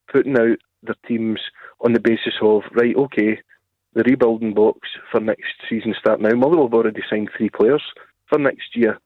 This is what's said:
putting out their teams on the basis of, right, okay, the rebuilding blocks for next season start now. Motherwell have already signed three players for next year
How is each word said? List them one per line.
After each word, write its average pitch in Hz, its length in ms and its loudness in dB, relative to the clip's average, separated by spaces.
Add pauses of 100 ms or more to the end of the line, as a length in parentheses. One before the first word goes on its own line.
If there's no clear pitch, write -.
(100)
putting 135 280 0
out 117 200 2 (240)
their 113 140 -8 (100)
teams 113 340 -4 (400)
on 120 120 2
the 117 80 2
basis 113 420 0
of, 107 300 2
right, 120 240 0
okay, 110 420 0 (560)
the 113 80 2
rebuilding 117 520 2
blocks 107 340 2 (220)
for 120 100 -2
next 107 320 -6 (180)
season 110 280 -4
start - 220 0
now. 107 140 2
Motherwell 139 320 4
have 117 80 -2
already 110 340 0
signed 107 280 -4
three 110 140 -2
players 127 320 2 (440)
for 151 120 0
next - 360 -4
year 113 320 0